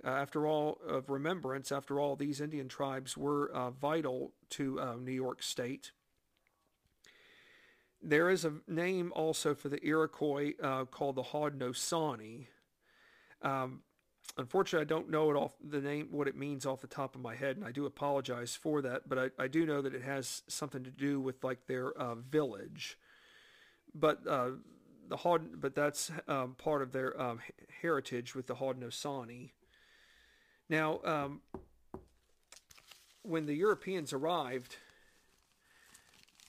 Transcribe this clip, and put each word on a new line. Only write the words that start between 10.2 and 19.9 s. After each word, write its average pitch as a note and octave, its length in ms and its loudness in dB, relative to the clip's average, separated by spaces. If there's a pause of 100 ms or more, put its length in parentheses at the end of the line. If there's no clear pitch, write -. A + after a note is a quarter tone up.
uh, C3+ 240 0
called C#3 300 -2
the B2+ 80 0
Haudenosaunee. C3 1200 -2 (960)
Um, C3+ 400 -2 (560)
unfortunately, E3+ 480 2
I - 20 -10
don't D#3+ 220 0
know D#3 220 6
it D3 40 6
off C#3+ 240 2
the D3 220 -2
name, D3 300 -2
what C#3+ 160 2
it C3+ 100 -2
means C#3 300 -4
off C3 140 -2
the C3+ 60 -12
top - 280 -4
of B2+ 60 -10
my A#2 120 -6
head, C3+ 240 0
and G3+ 80 -8
I A#2 60 -6
do C#3 160 -2
apologize C3 680 -2
for D3+ 280 2
that. B2+ 260 -2
But C3 80 2
I, C3+ 260 0
I C3 40 0
do D#3 180 4
know C#3+ 160 2
that C3+ 140 -2